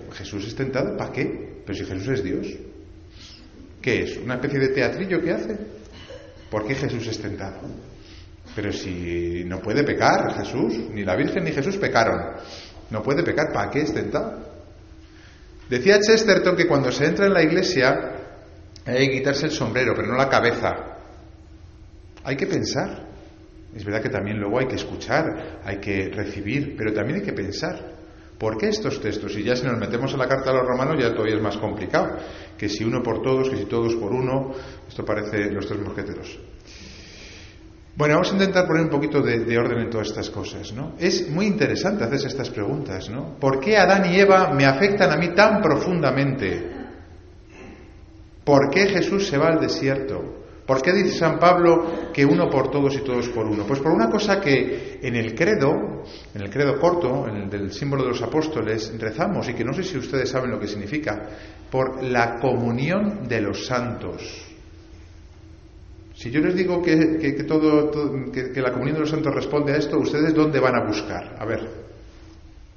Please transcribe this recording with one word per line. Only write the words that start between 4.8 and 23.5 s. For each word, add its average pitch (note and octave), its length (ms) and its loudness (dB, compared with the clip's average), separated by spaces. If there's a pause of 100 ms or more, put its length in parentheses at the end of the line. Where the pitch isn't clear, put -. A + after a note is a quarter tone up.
que E3 100 0
hace? G#3 260 -4 (920)
¿Por G#2+ 160 -4
qué C3+ 100 -2
Jesús A#2+ 320 -4
es G#2 120 -6
tentado? G2 380 -8 (960)
Pero G2+ 160 -4
si F2 760 -4
no F#2 140 -6
puede B2 240 0
pecar C3+ 540 2
Jesús, A#2+ 360 -2 (200)
ni G2+ 100 -4
la F#2 120 0
Virgen E3+ 280 0
ni D#3+ 80 -2
Jesús D3+ 260 -2
pecaron. G#2 580 0 (540)
No G#2+ 140 -4
puede D3 180 0
pecar, C#3+ 320 0
¿para G2+ 160 -2
qué C#3+ 120 0
es - 120 -2
tentado? G#2+ 460 -2 (1300)
Decía G3 300 6
Chesterton G#3 560 6
que E3 100 4
cuando C3+ 260 2
se C#3+ 140 0
entra G3 200 4
en G3 80 6
la E3+ 100 6
iglesia D3 680 2 (720)
hay C3 220 2
que C3 100 0
quitarse C#3 300 0
el D3+ 40 -2
sombrero, A#2 420 0
pero G2+ 140 -2
no B2 100 0
la C3+ 120 2
cabeza. A2+ 440 2 (1500)
Hay C#3 140 -4
que F#3 100 -2
pensar. C#3+ 580 -4 (720)